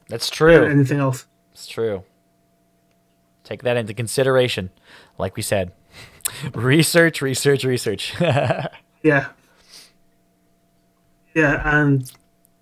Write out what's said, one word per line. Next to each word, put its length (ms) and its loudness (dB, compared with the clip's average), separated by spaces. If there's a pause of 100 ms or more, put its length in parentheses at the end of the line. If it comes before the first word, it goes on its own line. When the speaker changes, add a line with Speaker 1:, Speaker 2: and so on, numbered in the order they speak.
Speaker 1:
That's 200 -8
true. 320 6
Speaker 2:
than 100 2
anything 280 2
else. 280 -2 (260)
Speaker 1:
It's 140 -20
true. 380 -6 (1400)
Take 180 -14
that 160 -2
into 160 -6
consideration. 760 0 (480)
Like 200 -6
we 60 -6
said, 300 -2 (420)
<laughs> 400 -10
research, 680 2
research, 420 0
research. 560 -4
<laughs> 20 0 (800)
Speaker 2:
Yeah. 260 2 (2000)
Yeah, 300 2
and 460 0 (520)